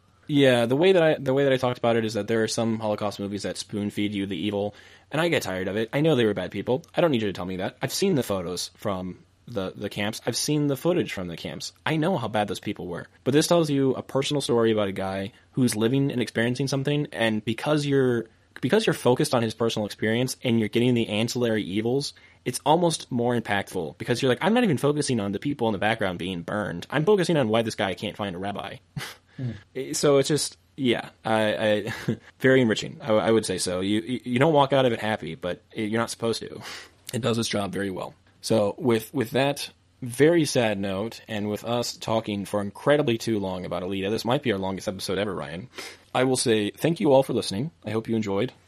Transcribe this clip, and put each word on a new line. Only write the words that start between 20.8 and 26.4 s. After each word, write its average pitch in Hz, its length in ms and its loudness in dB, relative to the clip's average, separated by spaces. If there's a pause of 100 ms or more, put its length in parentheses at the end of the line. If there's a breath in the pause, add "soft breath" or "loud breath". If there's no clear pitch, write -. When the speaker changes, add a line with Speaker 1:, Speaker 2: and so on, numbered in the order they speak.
Speaker 1:
the 113 160 2
ancillary 110 540 0
evils, 117 500 -2 (320 soft breath)
it's - 180 -4
almost 165 480 2
more 120 260 0
impactful 98 600 -4
because 120 240 -2
you're 135 80 4
like, 117 100 2
"I'm 190 140 2
not 247 100 4
even 151 140 2
focusing 139 420 0
on 101 120 -2
the 98 60 -2
people 120 300 -2
in 110 40 2
the 95 60 -4
background 101 400 0
being 87 220 -4